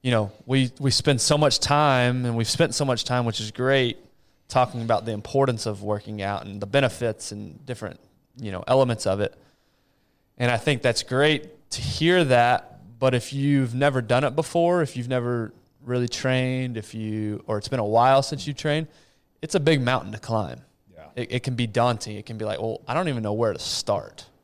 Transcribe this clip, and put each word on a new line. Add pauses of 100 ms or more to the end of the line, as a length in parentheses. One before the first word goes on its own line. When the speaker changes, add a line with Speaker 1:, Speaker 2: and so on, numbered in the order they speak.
Speaker 1:
you
know, (160)
we,
we
spend
so
much
time
and
we've
spent
so
much
time,
which
is
great, (500)
talking
about
the
importance
of
working
out
and
the
benefits
and
different, (380)
you
know,
elements
of
it. (1040)
And
I
think
that's
great
to
hear
that,
but
if
you've
never
done
it
before,
if
you've
never (300)
really
trained,
if
you,
or
it's
been
a
while
since
you've
trained, (540)
it's
a
big
mountain
to
climb. (300)
Speaker 2:
Yeah. (100)
Speaker 1:
It,
it
can
be
daunting.
It
can
be
like,
"Well,
I
don't
even
know
where
to
start." (180)